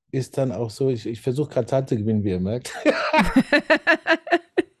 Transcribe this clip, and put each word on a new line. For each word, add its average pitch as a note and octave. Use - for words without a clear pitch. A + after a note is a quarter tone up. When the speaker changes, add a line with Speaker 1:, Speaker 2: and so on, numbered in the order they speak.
Speaker 1:
ist C3
dann C3
auch A2
so, C3+
ich, B2
ich A2+
versuche C#3
gerade B2
Zeit C3+
zu B2+
gewinnen, G#2+
wie G#2
ihr F2+
merkt. G2+
<laughs> -
Speaker 2:
<laughs> D4